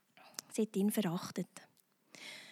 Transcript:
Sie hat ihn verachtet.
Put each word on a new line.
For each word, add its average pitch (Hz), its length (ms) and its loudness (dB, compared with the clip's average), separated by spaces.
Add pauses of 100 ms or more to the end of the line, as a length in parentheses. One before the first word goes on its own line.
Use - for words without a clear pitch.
(500)
Sie - 120 2
hat 214 140 0
ihn 202 140 6
verachtet. 185 580 0 (1040)